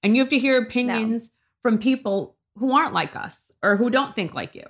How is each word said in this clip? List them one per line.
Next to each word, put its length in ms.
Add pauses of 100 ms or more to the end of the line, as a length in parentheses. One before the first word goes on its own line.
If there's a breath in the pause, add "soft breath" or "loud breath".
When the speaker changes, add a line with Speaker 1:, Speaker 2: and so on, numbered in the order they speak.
Speaker 1:
And 120
you 60
have 80
to 80
hear 240
opinions 640
Speaker 2:
No. 60 (400)
Speaker 1:
from 80
people 580 (200)
who 160
aren't 220
like 220
us 340 (120)
or 140
who 140
don't 240
think 200
like 200
you. 160